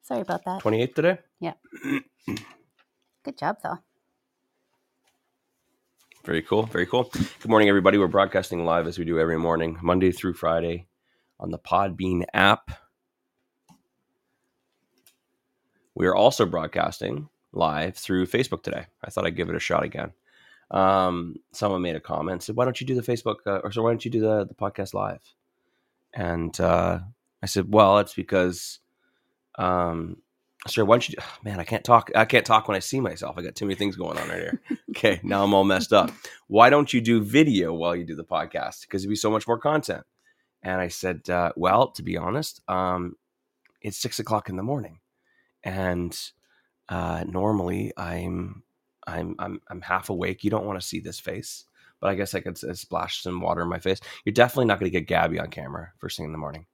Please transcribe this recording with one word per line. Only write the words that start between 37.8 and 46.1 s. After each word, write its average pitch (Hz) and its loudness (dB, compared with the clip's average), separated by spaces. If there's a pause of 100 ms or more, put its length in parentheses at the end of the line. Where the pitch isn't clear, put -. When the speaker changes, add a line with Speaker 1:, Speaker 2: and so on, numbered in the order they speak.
Speaker 2:
you 87 -6
do 82 -10
the 76 -12
podcast? 82 -6
'Cause 95 -4
it'd 98 -8
be 104 -2
so 107 0
much 107 0
more 117 2
content." 135 -2 (580)
And 92 -2
I 90 -4
said, 87 -6
uh, 87 2
"Well, 98 4
to - -16
be 85 -4
honest, 101 -4
um, 90 -2 (640)
it's 101 -10
six - -6
o'clock 107 -4
in 92 -6
the 95 -6
morning, 107 -6 (640)
and, 90 -2 (760)